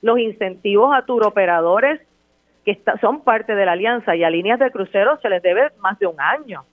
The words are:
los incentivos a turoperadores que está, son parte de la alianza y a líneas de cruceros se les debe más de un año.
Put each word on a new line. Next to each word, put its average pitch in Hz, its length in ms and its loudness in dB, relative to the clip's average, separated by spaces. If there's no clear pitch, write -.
los 233 180 2
incentivos 208 760 0
a 254 80 0
turoperadores 208 960 0
que 202 80 -2
está, 196 280 -4
son 262 220 -2
parte 220 340 0
de 196 100 0
la 180 60 0
alianza 208 440 -2
y 170 80 0
a 165 60 2
líneas 185 300 -2
de 262 120 0
cruceros 208 500 -2
se 226 80 -2
les 180 120 -2
debe 185 380 0
más 196 180 -4
de 202 80 -2
un 160 160 -6
año. 202 520 -4